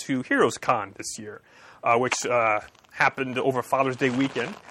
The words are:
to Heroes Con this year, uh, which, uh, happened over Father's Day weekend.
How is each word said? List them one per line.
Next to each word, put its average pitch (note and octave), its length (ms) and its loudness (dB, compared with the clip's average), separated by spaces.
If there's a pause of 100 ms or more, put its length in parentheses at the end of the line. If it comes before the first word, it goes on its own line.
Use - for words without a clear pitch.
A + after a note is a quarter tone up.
to C3 160 -2
Heroes G#3 340 2
Con G#2 400 0
this - 220 -10
year, G#2 240 -14 (400)
uh, A#2+ 160 4
which, B2 260 0
uh, A2+ 360 2 (320)
happened C3 440 0
over B2+ 260 0
Father's C3+ 340 0
Day C3+ 120 0
weekend. B2 460 -2 (160)